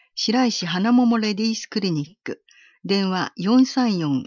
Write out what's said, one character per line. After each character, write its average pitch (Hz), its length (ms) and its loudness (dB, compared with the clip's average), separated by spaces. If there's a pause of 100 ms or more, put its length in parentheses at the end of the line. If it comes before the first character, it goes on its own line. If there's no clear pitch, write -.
(160)
白 247 300 0
石 214 200 -4
花 180 240 0
桃 240 280 4
レ 214 160 -2
デ 220 100 -2
ィ 226 80 0
ー - 20 -4
ス - 120 -10
ク - 120 -8
リ 196 140 0
ニ 147 120 -2
ッ 151 40 -12 (160)
ク。 - 180 -10 (420)
電 196 240 0
話 185 280 -4
四 233 300 4
三 226 320 0
四 143 280 -2